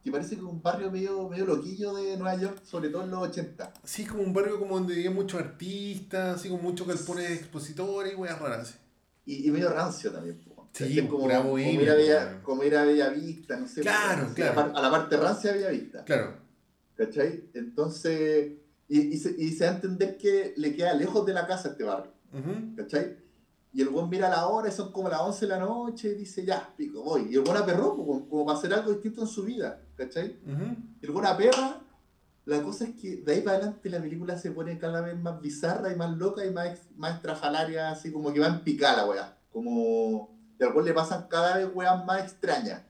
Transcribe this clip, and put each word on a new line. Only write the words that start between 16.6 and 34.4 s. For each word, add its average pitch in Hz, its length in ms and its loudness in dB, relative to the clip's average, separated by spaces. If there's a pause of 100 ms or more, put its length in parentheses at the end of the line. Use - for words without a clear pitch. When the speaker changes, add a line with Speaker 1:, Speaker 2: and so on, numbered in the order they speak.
Speaker 1:
¿Cachai? 147 580 0
Entonces, 151 1000 0 (360)
y, 147 120 6
y 151 180 0
se, - 200 -2
y 160 140 0
se 170 120 0
da 175 60 4
a 185 60 0
entender 190 420 -2
que 196 380 2
le 147 200 -2
queda 175 180 2
lejos 202 320 2
de 190 60 0
la 175 140 0
casa 185 240 -4
este - 140 -8
barrio, 196 280 -4 (200)
Speaker 2:
Ujú. 180 440 -8
Speaker 1:
¿cachai? 175 400 -2 (560)
Y 131 100 2
el 139 60 4
weón 165 200 0
mira 185 220 2
la 175 160 2
hora 214 220 2
y 196 40 -2
son 190 200 -8
como 190 160 -2
las 160 120 0
once 202 260 0
de - 40 0
la 185 80 0
noche 220 540 -2
y - 20 -2
dice, 196 320 -8
"Ya, - 300 -2
pico, - 260 -8
voy". 139 280 2
Y 123 40 -2
el 135 60 8
weón 170 180 4
aperró, 180 380 4
po, 151 100 -4
como, 139 220 -2
como 147 180 0
para 151 120 2
hacer 180 140 0
algo 214 200 2
distinto 220 300 -2
en 220 40 -2
su 208 180 -6
vida, 220 380 -4 (140)
¿cachai? 160 500 -6
Speaker 2:
Ujú. 180 300 -4 (240)
Speaker 1:
Y - 40 -14
el 143 60 -8
weón 196 160 0
aperra. 247 540 4 (680)
La 147 160 2
cosa 202 220 -4
es 233 100 -8
que 190 220 -10
de - 160 -2
ahí 190 100 4
para 196 140 2
adelante 202 340 -2
la 175 100 -2
película 165 380 -6
se 170 140 -6